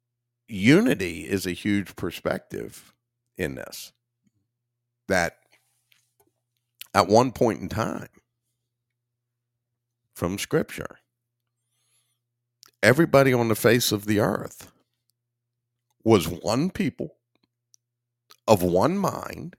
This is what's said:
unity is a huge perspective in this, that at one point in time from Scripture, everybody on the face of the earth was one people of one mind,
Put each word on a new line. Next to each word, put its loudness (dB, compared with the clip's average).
unity 2
is -2
a -2
huge -4
perspective -8
in -6
this, -16
that -2
at 2
one 4
point 0
in -8
time -6
from -4
Scripture, -6
everybody 4
on 0
the 0
face 2
of -4
the 0
earth -6
was 6
one -2
people -6
of 6
one 2
mind, -8